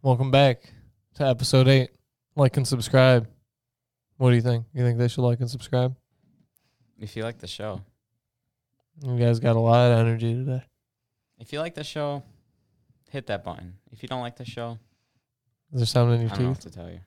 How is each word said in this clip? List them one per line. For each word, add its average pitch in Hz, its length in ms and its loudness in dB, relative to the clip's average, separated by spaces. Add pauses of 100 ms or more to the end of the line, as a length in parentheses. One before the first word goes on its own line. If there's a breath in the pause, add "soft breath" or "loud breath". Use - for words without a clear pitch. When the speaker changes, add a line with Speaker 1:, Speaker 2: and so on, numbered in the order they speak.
Speaker 1:
Welcome 127 300 0
back 135 420 2 (420)
to 147 100 -2
episode 127 440 2
eight. 131 220 4 (440)
Like 139 220 2
and 131 100 0
subscribe. 127 580 4 (920)
What 127 140 4
do 120 40 6
you 117 60 4
think? 117 320 -2
You 123 100 -4
think 120 140 0
they 120 100 0
should 117 140 -4
like 120 180 0
and 123 100 -4
subscribe? 127 460 -4 (1040)
Speaker 2:
If 107 160 -14
you 110 80 -8
like 117 160 -10
the - 80 -16
show. 107 320 -10 (1200)
Speaker 1:
You 127 160 -6
guys 117 220 2
got 117 160 0
a 113 60 0
lot 120 320 4
of 117 60 2
energy 117 340 0
today. 127 280 -6 (800)
Speaker 2:
If 117 140 -18
you 147 80 -6
like 170 120 -8
the 147 120 -12
show, 143 360 -8 (880)
hit 139 180 -12
that 101 180 -6
button. 90 300 -14 (180)
If 110 100 -20
you 127 60 -14
don't 127 100 -8
like 120 160 -12
the - 80 -18
show, 117 340 -12 (960)
Speaker 1:
Is 135 80 -6
there 117 60 0
sound 120 300 2
in 117 40 0
your 113 100 -2
Speaker 2:
I 101 60 -8
don't 127 80 -2
know 123 100 0
Speaker 1:
teeth? - 120 -12
Speaker 2:
what - 80 -20
to - 40 -18
tell 85 120 -14
you. 87 180 -18